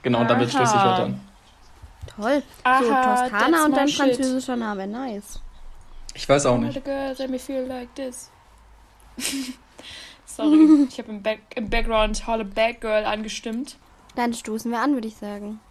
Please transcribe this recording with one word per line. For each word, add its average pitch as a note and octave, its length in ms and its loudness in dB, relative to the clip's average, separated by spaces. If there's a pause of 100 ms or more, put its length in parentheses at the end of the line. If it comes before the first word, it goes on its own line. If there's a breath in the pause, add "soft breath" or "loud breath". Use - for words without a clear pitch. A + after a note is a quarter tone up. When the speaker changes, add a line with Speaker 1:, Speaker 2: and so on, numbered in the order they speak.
Speaker 1:
Genau, A#2+ 200 2
und - 80 2
damit - 240 4
Speaker 2:
Aha. C4 100 4
Speaker 1:
stöße A3 120 4
ich G3 60 4
heute F#3 200 2
an. - 180 -4 (960)
Speaker 3:
Toll. B3 260 0 (220)
Speaker 2:
Aha, B3+ 180 6
Speaker 3:
so, B3 60 4
Toskana B3 600 2
Speaker 2:
that's D#4+ 160 6
Speaker 3:
und D4 60 4
Speaker 2:
my C4+ 40 2
Speaker 3:
dann C#4+ 120 4
Speaker 2:
shit. D4 100 -2
Speaker 3:
französischer C4 580 0
Name, G#3 300 -6
nice. A3 540 -10 (760)
Speaker 1:
Ich - 120 -10
weiß C#3 200 4
auch B2 80 6
Speaker 2:
All A#2 60 2
Speaker 1:
nicht. A#2 140 -2
Speaker 2:
the C4+ 60 -6
girls C4+ 380 -6
let C4 100 -6
me B3+ 100 -4
feel C4 280 -6
like B3 280 -12
this. B3+ 360 -10 (880)
<laughs> B3+ 340 -6 (720 loud breath)
Sorry, D4+ 600 6
Speaker 3:
<laughs> - 20 -8
Speaker 2:
ich - 100 -12
hab A3+ 100 -14
im G#3 140 -12
Back-, G#3+ 320 -6
im A3 140 -6
Background A3 580 0
Holla A3+ 180 -2
Back A3 360 -2
Girl G#3+ 240 0
angestimmt. A3 720 -6 (400)
Speaker 3:
Dann A#3+ 160 -2
stoßen A3+ 380 -6
wir A#3 100 -4
an, C#4 140 2
würde A3 140 -4
ich G#3+ 80 -14
sagen. G#3 440 -12 (100)